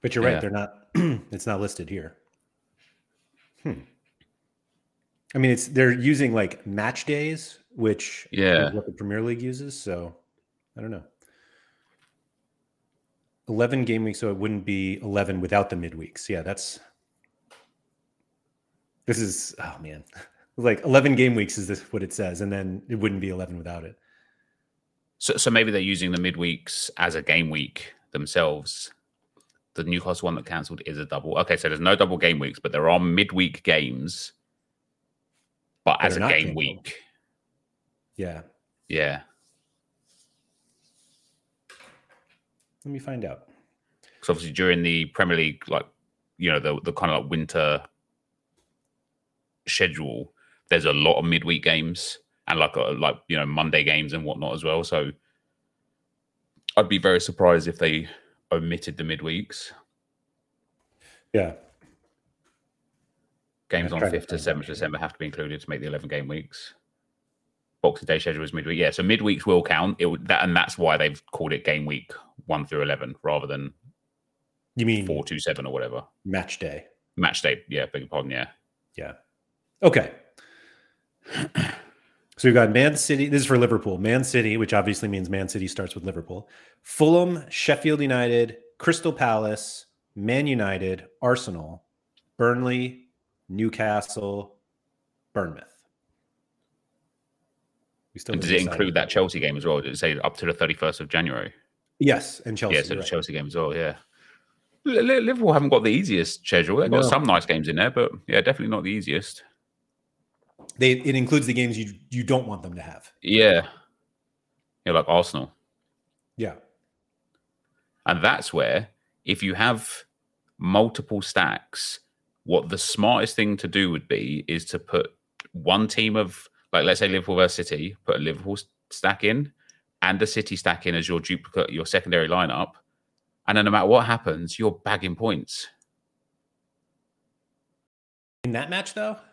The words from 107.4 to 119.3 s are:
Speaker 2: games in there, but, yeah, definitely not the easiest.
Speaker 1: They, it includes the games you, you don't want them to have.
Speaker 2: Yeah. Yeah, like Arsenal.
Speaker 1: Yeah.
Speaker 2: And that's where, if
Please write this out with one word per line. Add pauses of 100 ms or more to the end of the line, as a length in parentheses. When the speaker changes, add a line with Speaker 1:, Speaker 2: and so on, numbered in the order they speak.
Speaker 2:
games
in
there,
but, (160)
yeah,
definitely
not
the
easiest. (1400)
Speaker 1:
They,
it
includes
the
games
you, (180)
you
don't
want
them
to
have.
Speaker 2:
Yeah. (1200)
Yeah,
like
Arsenal. (840)
Speaker 1:
Yeah. (1500)
Speaker 2:
And
that's
where, (380)
if